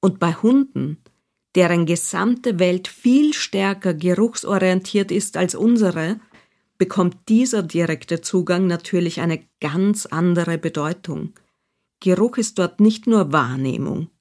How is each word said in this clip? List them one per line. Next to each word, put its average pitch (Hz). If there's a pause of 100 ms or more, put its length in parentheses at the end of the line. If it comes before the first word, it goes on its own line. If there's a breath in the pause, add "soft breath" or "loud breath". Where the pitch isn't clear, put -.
Und 190
bei 165
Hunden, 214 (560)
deren 170
gesamte 196
Welt 180
viel 294
stärker 196
geruchsorientiert 185
ist -
als 180
unsere, 202 (580 loud breath)
bekommt 185
dieser 226
direkte 165
Zugang 185
natürlich 170
eine 160 (180)
ganz 190
andere 170
Bedeutung. 160 (680)
Geruch 208
ist 226
dort 185
nicht 220
nur 202
Wahrnehmung. 135 (100)